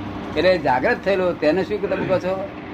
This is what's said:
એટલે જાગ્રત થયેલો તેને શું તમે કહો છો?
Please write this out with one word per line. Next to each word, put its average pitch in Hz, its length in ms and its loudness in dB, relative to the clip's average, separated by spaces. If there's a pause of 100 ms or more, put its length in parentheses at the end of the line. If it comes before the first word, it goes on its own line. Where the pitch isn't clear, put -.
(400)
એટલે 180 180 6
જાગ્રત 147 480 2
થયેલો 185 280 2
તેને 156 300 2
શું 196 260 -2
તમે 190 160 -2
કહો 185 140 2
છો? 190 300 -4 (240)